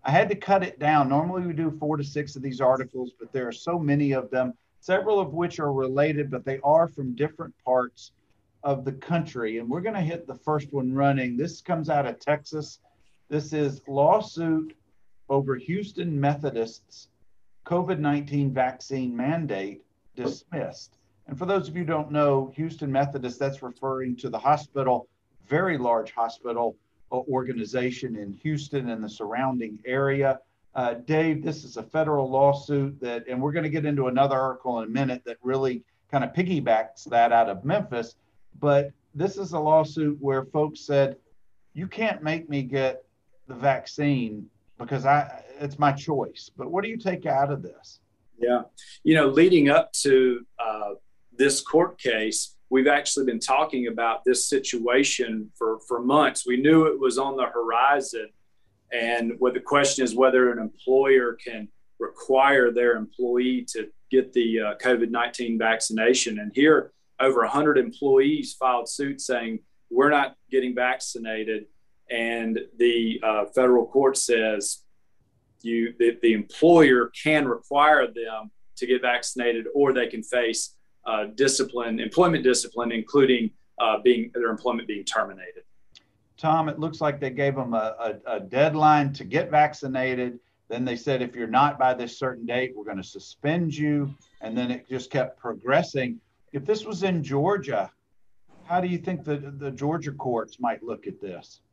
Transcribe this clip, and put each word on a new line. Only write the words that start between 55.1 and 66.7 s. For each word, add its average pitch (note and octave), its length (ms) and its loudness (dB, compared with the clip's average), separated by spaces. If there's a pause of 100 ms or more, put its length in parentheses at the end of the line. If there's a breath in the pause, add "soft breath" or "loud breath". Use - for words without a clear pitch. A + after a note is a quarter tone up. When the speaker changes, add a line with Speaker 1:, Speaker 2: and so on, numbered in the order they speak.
Speaker 2:
for, A2+ 300 -2
for B2 100 -2 (180)
months. C#3 300 2
We B2 200 0
knew D#3+ 220 8
it C3+ 120 0
was B2+ 180 0
on C#3 200 -2
the B2+ 80 0
horizon. A#2+ 840 0 (640)
And A#2 340 -2 (140)
what B2 140 2
the B2+ 80 -4 (120)
question C#3 300 2
is A2 100 -2
whether B2+ 380 6
an A#2 80 -4
employer B2+ 800 2 (100)
can G#2+ 220 -10 (300)
require C3 800 4
their A#2+ 180 4
employee B2 640 -2 (140)
to A2+ 60 -6 (320)
get C3 220 4
the, A#2 140 4 (120)
uh, G#2 140 -2 (140)
covid A#2 220 4
nineteen A#2+ 480 -2
vaccination. A2+ 840 2
And G#2 120 -10
here, D3 380 4 (300)